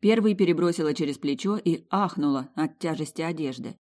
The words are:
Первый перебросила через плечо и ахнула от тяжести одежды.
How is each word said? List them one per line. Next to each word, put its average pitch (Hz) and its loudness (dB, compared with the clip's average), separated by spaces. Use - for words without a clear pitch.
Первый 214 4
перебросила 170 2
через 143 -2
плечо 156 -2
и 165 -2
ахнула 147 0
от 156 -4
тяжести 160 -4
одежды. 147 -6